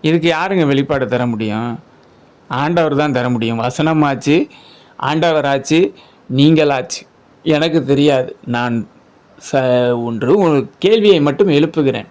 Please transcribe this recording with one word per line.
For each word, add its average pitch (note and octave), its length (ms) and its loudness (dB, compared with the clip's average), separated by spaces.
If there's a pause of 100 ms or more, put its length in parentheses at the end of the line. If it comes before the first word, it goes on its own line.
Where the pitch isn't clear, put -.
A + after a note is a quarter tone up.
இதுக்கு E3 320 0
யாருங்க F3 340 0
வெளிப்பாடு C#3 400 0
தர B2 200 -2
முடியும்? A2+ 520 -6 (720)
ஆண்டவர் D3+ 480 -2
தான் D3 160 0
தர B2 160 -2
முடியும். A#2 320 -2
வசனமாச்சு, D3+ 880 0 (540)
ஆண்டவராச்சு, D#3 920 0 (440)
நீங்களாச்சு. C#3+ 720 2 (360)
எனக்கு D#3+ 420 0
தெரியாது. C#3 600 0
நான் A#2+ 440 -4 (640)
ச-, B2 520 0
ஒன்று A#2+ 340 0
ஒரு D3+ 400 0
கேள்வியை G3+ 420 4
மட்டும் D3 280 0
எழுப்புகிறேன். D3 640 0